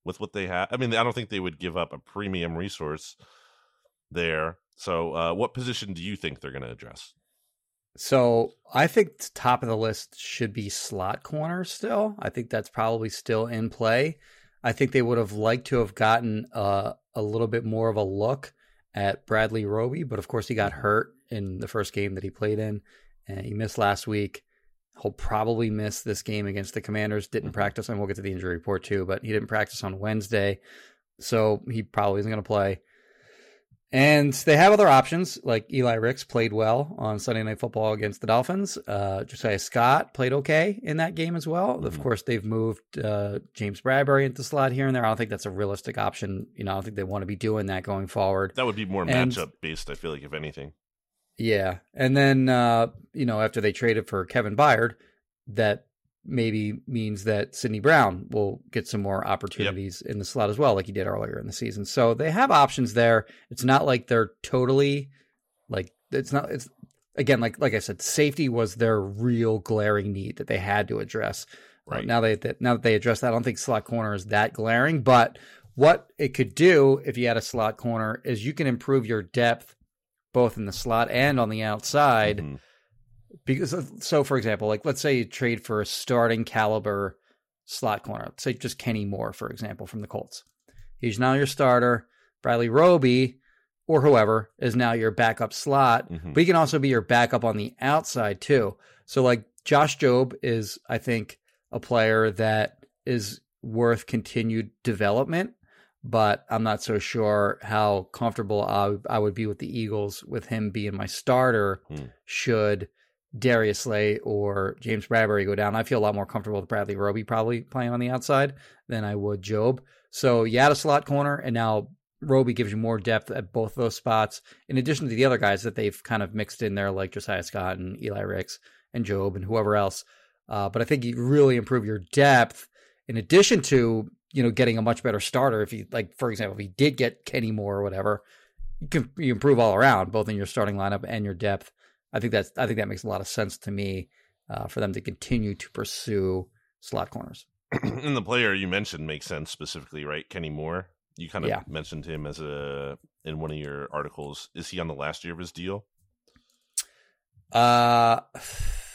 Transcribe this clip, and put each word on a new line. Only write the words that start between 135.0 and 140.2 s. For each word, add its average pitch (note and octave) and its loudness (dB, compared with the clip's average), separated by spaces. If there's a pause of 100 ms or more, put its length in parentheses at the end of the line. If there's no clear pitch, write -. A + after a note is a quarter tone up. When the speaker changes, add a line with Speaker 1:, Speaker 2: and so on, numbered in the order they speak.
Speaker 2:
better G#2 0
starter. B2 0
If G#2 -4
you, G#2 -12
like, A2+ -6
for A#2+ -2
example, G2+ -6
if G#2 -8
you F#2+ -12
did C#3 4
get A#2+ -2
Kenny A2+ -2
Moore G2+ -2
or G2+ 0
whatever, G2+ -2 (560)
you D#3 -8
can, D3 0
you C#3 0
improve A#2+ 4
all G#2+ 4
around, G2+ 4
both G#2+ 0